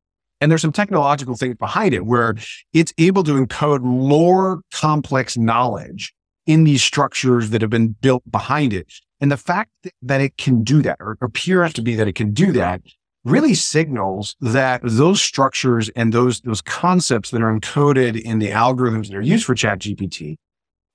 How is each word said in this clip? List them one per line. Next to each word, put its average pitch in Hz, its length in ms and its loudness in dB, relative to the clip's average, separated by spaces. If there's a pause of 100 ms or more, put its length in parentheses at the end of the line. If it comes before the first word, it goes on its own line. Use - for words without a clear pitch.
(400)
And 147 100 2
there's 160 120 4
some 160 100 0
technological 147 640 0
things 127 200 -6
behind 175 380 -2
it 95 120 -4
where 117 300 2 (380)
it's 160 240 2
able 185 280 4
to 147 80 0
encode 139 480 0
more 165 800 2 (100)
complex 143 640 -2
knowledge 117 760 -2 (320)
in 160 180 6
these 143 180 4
structures 123 680 0
that 110 120 0
have 110 80 -2
been 113 320 0
built 127 300 2
behind 131 400 -2
it. 92 200 -8 (280)
And 143 120 2
the 143 60 -2
fact - 340 -4 (120)
th-, 180 100 -16 (100)
that 135 180 0
it 139 160 -4
can 123 260 0
do 139 200 2
that, 90 160 -4
or 107 220 -10
appears 170 520 -2
to 131 80 -6
be 117 140 -2
that 107 120 0
it 95 80 -4
can 107 160 -2
do 165 220 2
that, 90 280 -2 (420)
really 240 300 4
signals 107 880 -2
that 127 420 0
those 139 380 2
structures 120 680 0
and 113 220 0
those, 120 300 0
those 110 200 -6
concepts 170 680 0
that 117 120 -2
are 113 140 0
encoded 127 640 0
in 110 200 -4
the 104 100 -2
algorithms 113 600 0
that 98 60 -14
are 98 60 -6
used 202 240 0
for 131 80 -2
Chat 104 240 -2
G 104 160 -8
P 98 140 -6
T 78 300 -12 (580)